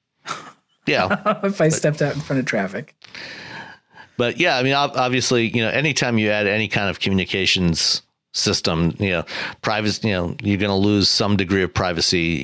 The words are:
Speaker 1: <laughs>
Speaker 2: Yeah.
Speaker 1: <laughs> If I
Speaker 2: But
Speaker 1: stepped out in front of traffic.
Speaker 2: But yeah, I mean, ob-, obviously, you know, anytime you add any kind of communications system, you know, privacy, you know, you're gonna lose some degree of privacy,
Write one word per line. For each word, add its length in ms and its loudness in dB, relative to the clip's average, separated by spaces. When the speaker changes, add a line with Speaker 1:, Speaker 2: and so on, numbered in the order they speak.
Speaker 1:
<laughs> 60 -6
Speaker 2:
Yeah. 200 4
Speaker 1:
<laughs> 360 0
If 160 0
I 100 4
Speaker 2:
But 40 2
Speaker 1:
stepped 300 0
out 100 0
in 80 -6
front 180 -2
of 60 -2
traffic. 500 -4
Speaker 2:
But 220 0
yeah, 160 4
I 60 2
mean, 140 2
ob-, 200 0
obviously, 520 2
you 160 0
know, 60 0
anytime 500 0
you 100 2
add 160 2
any 220 0
kind 240 -2
of 80 -6
communications 1040 0
system, 680 0
you 100 0
know, 160 -2
privacy, 460 0
you 40 2
know, 300 -2
you're 160 2
gonna 180 2
lose 320 4
some 280 2
degree 260 2
of 100 -4
privacy, 460 0